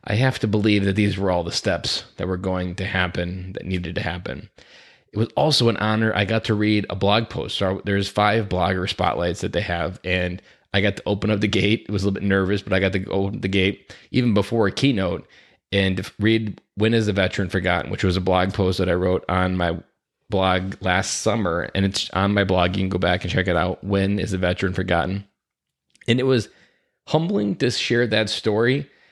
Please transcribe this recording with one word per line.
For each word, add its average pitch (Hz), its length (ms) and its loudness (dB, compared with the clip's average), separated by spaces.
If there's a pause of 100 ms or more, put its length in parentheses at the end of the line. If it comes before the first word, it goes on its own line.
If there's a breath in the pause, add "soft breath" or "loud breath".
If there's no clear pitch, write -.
I - 100 -2
have 127 240 2
to 113 80 -2
believe 104 380 2
that 95 100 2
these 101 240 2
were 95 140 0
all 87 100 0
the 85 80 -4
steps - 540 -4 (120)
that 90 120 -6
were 92 80 -2
going 92 400 -4
to 92 100 -6
happen, 92 680 -4
that - 120 -10
needed 87 300 -4
to - 40 -2
happen. 87 480 -8 (640 loud breath)
It 104 60 -4
was 110 160 0
also 143 340 2
an 113 100 2
honor. 110 360 0
I 101 100 2
got 110 200 0
to 110 100 0
read 104 340 2
a - 60 -6
blog 101 340 2
post. - 300 -6
So 95 260 -2
there's 98 240 0
five 104 400 2
blogger 90 400 0
spotlights 87 520 -2
that 92 120 -4
they - 100 0
have. 85 420 -4
And 90 360 -2 (320 soft breath)
I 101 80 2
got 101 140 2
to - 120 -14
open 107 260 0
up 101 80 0
the 107 80 2
gate. 101 400 0
It - 20 -12
was 98 140 -2
a - 20 0
little 95 140 0
bit 101 80 -2
nervous, 98 340 2
but 101 100 -4
I 95 60 2
got 92 140 2
to 95 140 -2
open 98 340 -2
the 98 80 -2
gate 95 440 0 (200 loud breath)
even 123 200 2
before 101 360 2
a 92 40 -2
keynote 95 540 0 (460 soft breath)
and 95 360 0 (120)
read 113 400 2 (160)
When 113 180 2
is 110 140 2
a 101 40 0
Veteran 92 360 0
Forgotten, 90 420 0
which - 140 -2
was 90 120 4
a 95 40 2
blog 92 340 2
post 92 240 2
that 90 100 0
I 87 60 2
wrote 92 340 0
on 92 280 0
my 85 200 0 (540)
blog 95 500 0
last 95 420 -2
summer. 90 520 0
And 98 100 2
it's - 260 -2
on 101 220 0
my 101 120 2
blog. 92 320 2
You 98 60 0
can 95 60 -2
go 95 100 -2
back 90 260 0
and 85 80 -6
check 95 160 0
it 87 80 2
out. 87 260 0
When 98 380 0
is 107 120 -4
a 95 60 -2
Veteran 90 340 0
Forgotten? 92 540 -2 (800)
And 120 140 2
it 131 40 0
was 127 240 2 (600 soft breath)
humbling 196 480 0
to 123 160 0
share 120 340 0
that 107 240 0
story 120 580 0 (240 soft breath)